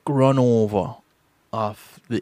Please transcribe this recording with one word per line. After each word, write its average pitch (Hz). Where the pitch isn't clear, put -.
run 135
over 110
of 107
the 110